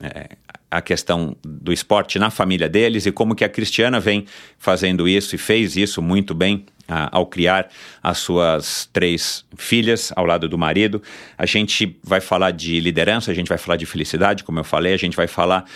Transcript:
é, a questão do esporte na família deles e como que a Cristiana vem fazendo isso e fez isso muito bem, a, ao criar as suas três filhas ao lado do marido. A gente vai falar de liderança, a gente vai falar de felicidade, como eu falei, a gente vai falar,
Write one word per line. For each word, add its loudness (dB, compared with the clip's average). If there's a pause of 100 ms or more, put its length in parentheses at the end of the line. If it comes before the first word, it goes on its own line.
é, -14 (340)
a -2
questão -2 (100)
do -6
esporte 0
na 2
família 0
deles 2
e 0
como 0
que 0
a 2
Cristiana 0
vem 0 (320)
fazendo 2
isso 2
e -4
fez 0
isso 0
muito 0
bem, 0 (240)
a, -2
ao 2
criar 2 (320)
as -2
suas 0
três 0 (120)
filhas 0
ao 0
lado 0
do -4
marido. 2 (360)
A -4
gente -2
vai 0
falar 0
de -4
liderança, 0
a 0
gente -2
vai 0
falar -2
de -4
felicidade, 0
como -4
eu -2
falei, 0
a 0
gente -2
vai 0
falar, 0 (100)